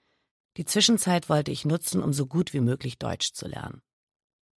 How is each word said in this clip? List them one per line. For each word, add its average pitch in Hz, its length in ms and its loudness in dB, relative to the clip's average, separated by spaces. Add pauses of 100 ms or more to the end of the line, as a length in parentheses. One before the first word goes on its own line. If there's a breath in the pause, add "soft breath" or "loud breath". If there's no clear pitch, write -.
(580)
Die 170 80 -6
Zwischenzeit 196 640 2
wollte 151 220 2
ich 135 140 -4
nutzen, 170 360 0
um 147 120 2
so 139 120 -2
gut 160 280 0
wie 143 60 0
möglich 123 380 0
Deutsch - 360 -4
zu - 140 -10
lernen. - 340 -12 (760)